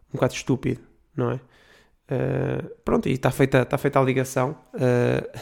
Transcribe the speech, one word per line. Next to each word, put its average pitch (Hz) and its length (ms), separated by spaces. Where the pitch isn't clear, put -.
um - 40
bocado 131 200
estúpido, 127 460
não 120 180
é? 131 100
Eh, 135 520
pronto, - 240
e 135 100
tá - 120
feita, 131 340
tá 135 140
feita 139 220
a 135 40
ligação, 131 540
eh, 123 560